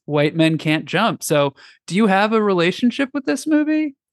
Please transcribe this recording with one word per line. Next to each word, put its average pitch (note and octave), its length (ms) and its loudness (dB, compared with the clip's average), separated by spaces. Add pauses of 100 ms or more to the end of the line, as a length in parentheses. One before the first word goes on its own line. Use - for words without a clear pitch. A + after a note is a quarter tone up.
White D3 300 0
Men D#3+ 220 2
Can't D#3 280 -2
Jump. F3+ 380 -2
So C#3+ 300 0 (340)
do E3 80 -6
you G#3+ 120 2
have G3+ 260 2
a A3 100 2
relationship G3+ 720 0
with C#4+ 120 -6
this D4 220 -4
movie? D4+ 480 0 (180)